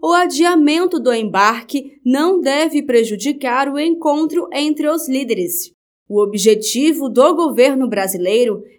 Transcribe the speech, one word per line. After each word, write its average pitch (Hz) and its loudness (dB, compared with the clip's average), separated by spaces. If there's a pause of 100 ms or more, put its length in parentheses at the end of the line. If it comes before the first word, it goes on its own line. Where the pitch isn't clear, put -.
o 330 0
adiamento 339 2
do 247 0
embarque 226 -2
não 311 2
deve 294 0
prejudicar 254 -2
o 277 -4
encontro 311 -2
entre 294 -2
os 320 -2
líderes. 220 -4 (340)
O 208 2
objetivo 214 0
do 269 4
governo 262 2
brasileiro 196 -2 (160)